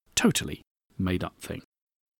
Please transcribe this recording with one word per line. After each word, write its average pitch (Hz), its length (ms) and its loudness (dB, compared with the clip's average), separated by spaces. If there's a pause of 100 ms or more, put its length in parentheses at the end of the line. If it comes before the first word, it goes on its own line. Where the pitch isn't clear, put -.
(140)
totally - 480 2 (360)
made 92 240 0
up - 180 -8
thing. 82 220 -10 (580)